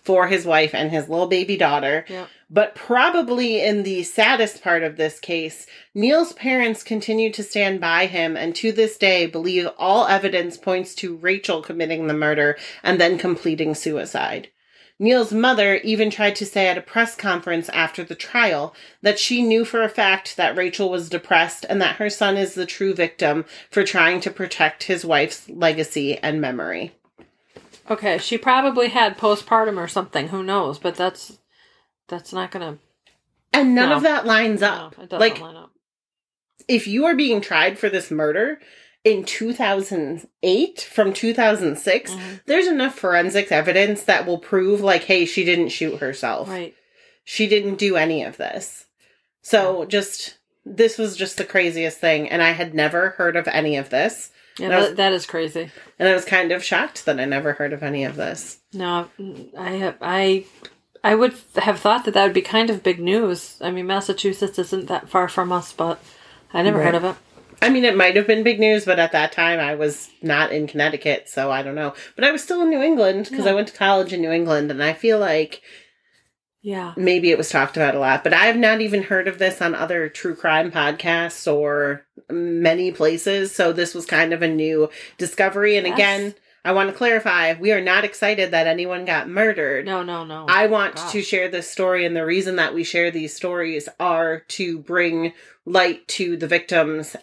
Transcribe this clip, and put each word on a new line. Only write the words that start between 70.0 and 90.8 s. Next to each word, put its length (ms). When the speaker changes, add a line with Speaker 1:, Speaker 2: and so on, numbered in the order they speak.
Speaker 1:
not 280
in 160
Connecticut, 640
so 220
I 120
don't 120
know. 180
But 80
I 80
was 100
still 200
in 80
New 120
England 460
'cause 160
Speaker 2:
Yeah. 60
Speaker 1:
I 40
went 140
to 60
college 400
in 80
New 100
England, 380
and 120
I 120
feel 240
like 420
Speaker 2:
Yeah. 340
Speaker 1:
maybe 340
it 80
was 120
talked 260
about 180
a 40
lot. 260
But 100
I 120
have 100
not 240
even 240
heard 240
of 100
this 240
on 120
other 340
true 260
crime 360
podcasts 800
or 560
many 640
places, 600
so 180
this 220
was 120
kind 260
of 100
a 60
new 420
discovery. 580
And 100
Speaker 2:
Yes. 100
Speaker 1:
again, 380
I 100
want 180
to 60
clarify, 640
we 140
are 80
not 240
excited 460
that 160
anyone 400
got 220
murdered. 580
Speaker 2:
No, 160
no, 220
no. 240
Speaker 1:
I 180
want 300